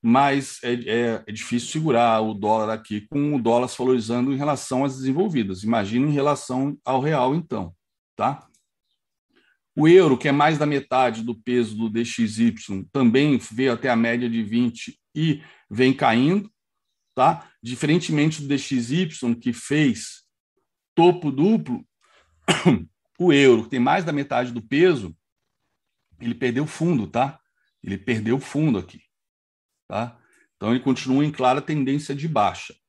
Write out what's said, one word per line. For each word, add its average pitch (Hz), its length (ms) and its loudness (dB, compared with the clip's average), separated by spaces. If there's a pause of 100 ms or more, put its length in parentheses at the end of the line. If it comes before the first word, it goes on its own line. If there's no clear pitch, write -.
mas 135 600 2
é, 120 100 -4
é, 117 540 -4
é 107 60 -14
difícil 120 360 -6
segurar 117 520 2
o 110 120 -2
dólar 107 400 -2
aqui 107 380 -8
com 147 240 -2
o 127 80 -2
dólar 120 260 2
se - 80 -12
valorizando 123 560 0
em 135 40 -4
relação 139 480 -2
às 135 120 -4
desenvolvidas. 131 640 -2
Imagina 113 440 0
em 151 60 0
relação 139 720 -2
ao 131 160 -2
real, 139 340 0
então, 107 400 -8 (420)
tá? 131 300 -4 (1300)
O 147 100 4
euro, 165 320 8
que - 80 -4
é 143 60 2
mais 147 260 2
da 147 80 0
metade 127 560 0
do 117 120 -6
peso 117 420 -2
do 113 120 -4
D 113 160 -2
X 110 340 -4
Y, 107 540 -2
também 135 460 4
veio 123 340 -2
até 117 160 -4
a 120 80 2
média 120 320 0
de 117 140 -4
vinte 117 560 -4 (160)
e 151 280 -2 (280)
vem 127 240 2
caindo, 143 560 0 (640)
tá? 156 340 0 (140)
Diferentemente 151 800 0
do 139 60 -10
D 143 100 0
X 123 320 -4
Y, 156 440 -2
que 120 180 -6
fez 139 720 -2 (720)
topo 170 360 4
duplo, 151 560 0 (640)
<clears throat> - 680 0
o 175 140 4
euro, 131 300 6
que 113 80 -12
tem 127 100 -2
mais 151 240 2
da 160 80 -4
metade 127 380 -4
do 120 100 -8
peso, 131 560 0 (1040)
ele 117 140 -4
perdeu 131 320 -2
fundo, 151 400 -2
tá? 131 320 -2 (440)
Ele 98 140 -6
perdeu 113 440 -2
fundo 143 360 -2
aqui, - 240 -10 (880)
tá? 117 300 -8 (380)
Então, 107 160 -4
ele 127 80 0
continua 131 440 0
em 151 60 -2
clara 139 320 0
tendência 143 520 -4
de 143 120 -8
baixa. 104 480 -2 (140)